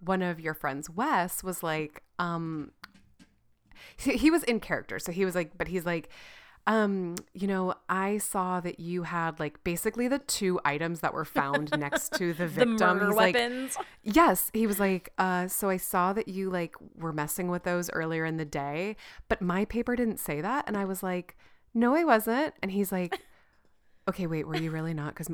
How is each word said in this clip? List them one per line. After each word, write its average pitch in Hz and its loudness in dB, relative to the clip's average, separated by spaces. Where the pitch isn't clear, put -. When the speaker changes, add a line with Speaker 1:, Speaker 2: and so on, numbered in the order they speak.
Speaker 1:
one 185 0
of 170 -2
your 156 -2
friends, 143 -4
Wes, 185 0
was 185 -4
like, 156 -2
um, 165 -4
he, 262 0
he 269 6
was 330 4
in 233 2
character. 104 -4
So 180 -6
he 190 0
was 180 0
like, 170 -2
but 165 -4
he's 175 -2
like, 170 -2
um, 196 2
"You 190 -4
know, 185 0
I 196 0
saw 185 -2
that 175 -6
you 175 -4
had, 165 -2
like, 147 -6
basically 214 0
the 254 2
two - 0
items 160 0
that - -2
were 156 -2
found 147 0
Speaker 2:
<laughs> 151 2
Speaker 1:
next - -2
to 170 0
the 170 -2
Speaker 2:
The 165 0
Speaker 1:
victim." 196 4
Speaker 2:
murder 202 2
Speaker 1:
He's 202 2
like, 220 6
Speaker 2:
weapons. 247 -2
Speaker 1:
yes. 220 6
He 220 4
was 202 0
like, 190 2
"Uh, 185 2
so 196 0
I 185 2
saw 185 2
that 214 -2
you, 190 -4
like, 175 -2
were 165 -4
messing 156 -2
with 175 0
those 175 0
earlier 160 0
in 160 0
the 160 -2
day, 151 -4
but - 0
my 185 2
paper 240 0
didn't 233 0
say 151 -2
that." 254 -2
And 214 -2
I 196 0
was 190 -4
like, 180 -4
"No, 240 4
I 339 4
wasn't." 233 4
And 196 -2
he's 196 0
like, 185 -2
Speaker 2:
<laughs> - -10
Speaker 1:
"Okay, 185 -2
wait, 160 -2
were 156 -4
you 160 -2
really 160 -4
not? 147 -4
'Cause 165 -8